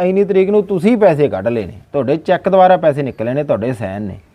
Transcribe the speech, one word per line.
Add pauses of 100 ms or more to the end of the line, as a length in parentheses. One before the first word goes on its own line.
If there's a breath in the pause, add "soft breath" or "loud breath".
ਇੰਨੀ
ਤਰੀਕ
ਨੂੰ
ਤੁਸੀਂ
ਪੈਸੇ
ਕੱਢ
ਲਏ
ਨੇ, (200)
ਤੁਹਾਡੇ
ਚੈੱਕ
ਦੁਆਰਾ
ਪੈਸੇ
ਨਿਕਲੇ
ਨੇ,
ਤੁਹਾਡੇ
ਸਾਈਨ
ਨੇ।" (160)